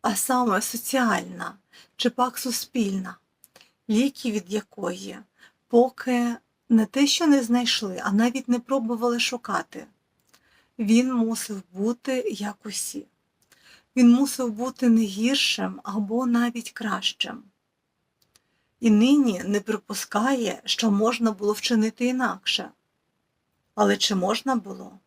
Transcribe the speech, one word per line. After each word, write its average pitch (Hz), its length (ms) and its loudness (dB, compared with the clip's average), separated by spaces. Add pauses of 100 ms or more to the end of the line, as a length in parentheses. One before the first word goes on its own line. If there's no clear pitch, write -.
А 226 140 -2
саме 240 460 0
соціальна, 185 960 -4 (380)
чи 240 140 0
пак 247 280 -2
суспільна, 196 800 -4 (720)
ліки 240 420 0
від 202 220 -6
якої 190 680 -8 (500)
поки 240 680 2 (320)
не 220 180 4
те, 285 200 2
що 330 200 2
не 277 160 6
знайшли, 226 640 -2
а 196 80 0
навіть 240 360 2
не 240 100 2
пробували 240 640 -2
шукати. - 680 -6 (920)
Він 233 360 4
мусив 226 480 -2 (100)
бути, 240 580 -4
як 208 360 -10
усі. - 400 -10 (920)
Він 240 140 8
мусив 254 420 2
бути 247 360 -2
не 226 140 6
гіршим 202 800 -2
або 214 420 -4
навіть 240 440 0
кращим. - 720 -6 (1400)
І 226 80 4
нині 226 540 4
не 202 160 0
припускає, 214 1040 -2
що - 260 0
можна 226 420 2
було 202 200 -2
вчинити 220 540 0
інакше. 247 640 -4 (1040)
Але 202 220 4
чи 202 180 -2
можна 220 420 0
було? 190 500 -10